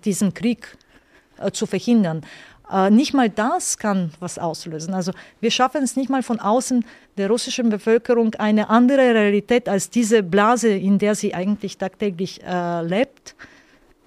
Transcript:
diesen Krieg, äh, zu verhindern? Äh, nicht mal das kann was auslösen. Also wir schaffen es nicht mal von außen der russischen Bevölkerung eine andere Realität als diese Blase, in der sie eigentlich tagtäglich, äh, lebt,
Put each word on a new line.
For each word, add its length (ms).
diesen 300
Krieg, 420
äh, 140
zu 140
verhindern? 560
Äh, 200
nicht 240
mal 160
das 480
kann 320
was 180
auslösen. 540
Also 200
wir 100
schaffen 340
es 120
nicht 140
mal 120
von 180
außen 440
der 120
russischen 420
Bevölkerung 640
eine 340
andere 460
Realität 540
als 200
diese 340
Blase, 480
in 280
der 160
sie 200
eigentlich 440
tagtäglich, 640
äh, 400
lebt, 540